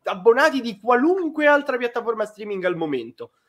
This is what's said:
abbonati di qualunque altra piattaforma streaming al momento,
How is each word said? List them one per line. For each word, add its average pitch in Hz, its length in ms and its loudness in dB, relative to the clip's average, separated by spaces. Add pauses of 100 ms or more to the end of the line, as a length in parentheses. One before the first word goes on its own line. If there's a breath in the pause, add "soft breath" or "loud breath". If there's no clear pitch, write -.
abbonati 240 580 2
di 226 180 -8
qualunque 302 680 2
altra 285 300 2
piattaforma 233 480 -4
streaming 208 400 -8
al 180 120 -2
momento, 135 560 -6 (160)